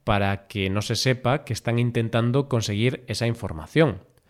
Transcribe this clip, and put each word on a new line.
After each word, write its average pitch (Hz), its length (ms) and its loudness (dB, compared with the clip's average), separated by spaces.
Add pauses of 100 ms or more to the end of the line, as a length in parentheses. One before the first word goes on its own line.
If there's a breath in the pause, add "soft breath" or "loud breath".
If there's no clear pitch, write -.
para 98 420 0
que 95 220 -2
no 101 120 0
se 113 140 -2
sepa 127 480 0
que - 80 -8
están 117 280 -2
intentando 120 680 0
conseguir 113 600 0
esa 113 200 -2
información. 101 760 0 (260 soft breath)